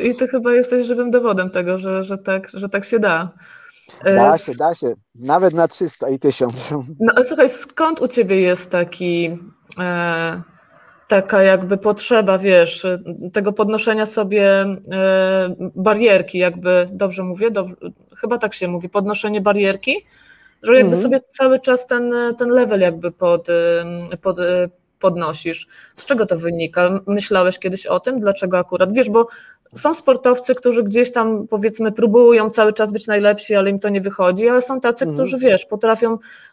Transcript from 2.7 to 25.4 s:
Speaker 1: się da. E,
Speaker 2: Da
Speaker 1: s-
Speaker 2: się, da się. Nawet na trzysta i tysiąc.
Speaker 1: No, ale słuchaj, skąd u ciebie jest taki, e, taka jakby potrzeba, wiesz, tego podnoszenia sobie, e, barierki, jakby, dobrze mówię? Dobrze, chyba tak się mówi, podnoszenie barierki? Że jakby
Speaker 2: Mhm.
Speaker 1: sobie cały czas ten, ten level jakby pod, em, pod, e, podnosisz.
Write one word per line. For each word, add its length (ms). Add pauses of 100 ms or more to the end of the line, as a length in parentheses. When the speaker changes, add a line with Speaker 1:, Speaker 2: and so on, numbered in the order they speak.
Speaker 1:
się 140
da. 340 (720)
E, 120
Speaker 2:
Da 180
Speaker 1:
s- 100
Speaker 2:
się, 100
da 200
się. 200 (200)
Nawet 400
na 140
trzysta 420
i 80
tysiąc. 460 (360)
Speaker 1:
No, 160
ale 80
słuchaj, 240
skąd 520
u 80
ciebie 320
jest 300
taki, 680 (420)
e, 640 (680)
taka 340
jakby 360
potrzeba, 600
wiesz, 480 (460)
tego 200
podnoszenia 540
sobie, 440 (420)
e, 640 (200)
barierki, 640
jakby, 540
dobrze 300
mówię? 280
Dobrze, 240 (420)
chyba 220
tak 160
się 140
mówi, 200
podnoszenie 520
barierki? 680 (560)
Że 120
jakby 120 (100)
Speaker 2:
Mhm. 60
Speaker 1:
sobie 180 (100)
cały 280
czas 280
ten, 260 (260)
ten 100
level 320
jakby 320
pod, 360
em, 720
pod, 160
e, 300 (320)
podnosisz. 680 (280)